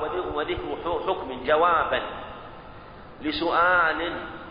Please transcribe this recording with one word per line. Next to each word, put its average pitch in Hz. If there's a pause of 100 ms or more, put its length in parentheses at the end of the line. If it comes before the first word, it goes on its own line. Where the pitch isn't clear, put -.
وذ-، 151
وذكر 156
ح-، 175
حكم 131
جوابا 151 (1200)
لسؤال 165 (380)